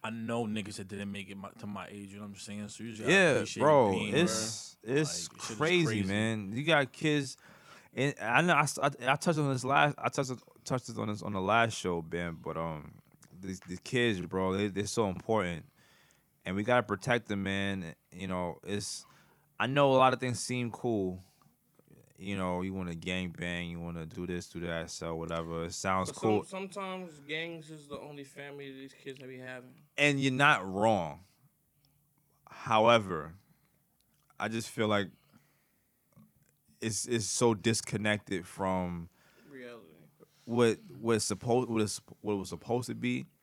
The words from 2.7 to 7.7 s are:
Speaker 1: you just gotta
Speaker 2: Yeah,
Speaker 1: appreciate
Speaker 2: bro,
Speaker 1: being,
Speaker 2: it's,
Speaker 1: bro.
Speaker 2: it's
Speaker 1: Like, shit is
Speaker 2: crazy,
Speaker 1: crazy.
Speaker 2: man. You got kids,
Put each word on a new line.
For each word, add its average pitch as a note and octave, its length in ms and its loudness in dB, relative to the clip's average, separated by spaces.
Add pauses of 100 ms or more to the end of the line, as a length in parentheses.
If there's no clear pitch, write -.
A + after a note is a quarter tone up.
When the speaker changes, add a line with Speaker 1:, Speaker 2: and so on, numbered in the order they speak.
Speaker 1:
you A2+ 60 -10
just A2 140 -10
gotta B2+ 100 4
Speaker 2:
Yeah, F#3 220 8
Speaker 1:
appreciate G#2 280 0
Speaker 2:
bro, C#3 280 8
Speaker 1:
being, G#2 240 0
Speaker 2:
it's, A2 680 0
Speaker 1:
bro. A2+ 120 -4
Speaker 2:
it's D3+ 360 -2
Speaker 1:
Like, - 100 -16
shit - 100 -8
is A2 60 -8
Speaker 2:
crazy, E3 280 4
Speaker 1:
crazy. A2 180 2 (100)
Speaker 2:
man. G#2+ 400 0
You B2+ 120 -4
got D3 260 4
kids, D3 460 -2 (580)